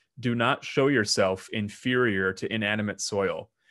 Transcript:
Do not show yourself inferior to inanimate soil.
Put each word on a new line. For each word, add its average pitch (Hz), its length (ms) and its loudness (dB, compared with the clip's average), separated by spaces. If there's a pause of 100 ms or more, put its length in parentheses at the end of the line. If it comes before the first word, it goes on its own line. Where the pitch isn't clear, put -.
(200)
Do 120 160 0
not 120 280 0
show 135 240 2
yourself 104 640 2
inferior 104 840 0
to - 200 -6
inanimate 107 480 -2
soil. 95 480 -2 (220)